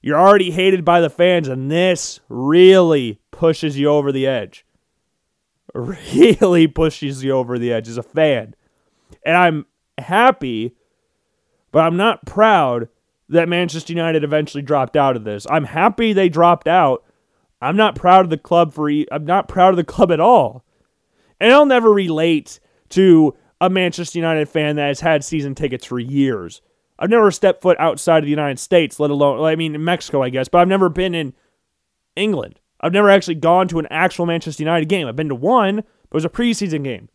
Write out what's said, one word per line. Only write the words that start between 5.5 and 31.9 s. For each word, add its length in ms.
Really 920
pushes 560
you 100
over 260
the 140
edge 160
as 100
a 40
fan. 520
And 120
I'm 300
happy, 760
but 120
I'm 120
not 300
proud 600
that 200
Manchester 440
United 320
eventually 380
dropped 340
out 180
of 100
this. 260
I'm 140
happy 480
they 160
dropped 380
out. 380
I'm 160
not 200
proud 280
of 60
the 80
club 340
for 160
e-, 240
I'm 140
not 200
proud 240
of 60
the 80
club 260
at 100
all. 440
And 140
I'll 140
never 260
relate 680
to 460
a 80
Manchester 500
United 300
fan 280
that 100
has 140
had 240
season 300
tickets 300
for 140
years. 640
I've 120
never 200
stepped 320
foot 160
outside 400
of 60
the 60
United 280
States, 400
let 120
alone, 340
I 120
mean, 180
in 100
Mexico, 380
I 80
guess, 180
but 100
I've 100
never 200
been 260
in 180